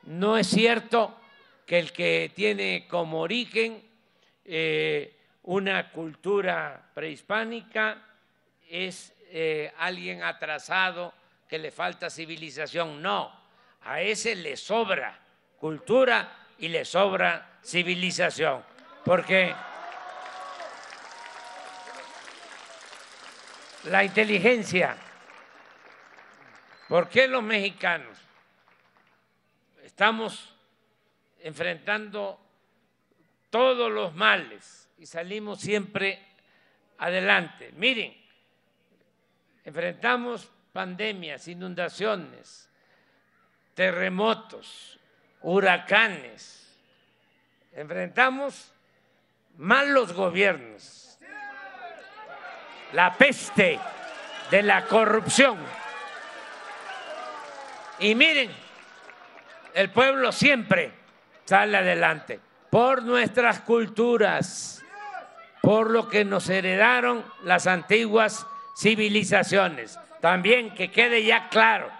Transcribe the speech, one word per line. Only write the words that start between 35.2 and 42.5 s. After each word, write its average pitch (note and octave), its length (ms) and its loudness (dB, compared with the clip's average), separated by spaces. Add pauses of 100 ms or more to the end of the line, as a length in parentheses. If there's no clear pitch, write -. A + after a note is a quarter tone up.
siempre G3 640 -4 (720)
adelante? F3+ 800 0
Miren, G3+ 420 -2 (1500)
enfrentamos G#3 840 -4 (240)
pandemias, F#3 760 -8
inundaciones, F3+ 1200 -8 (1080)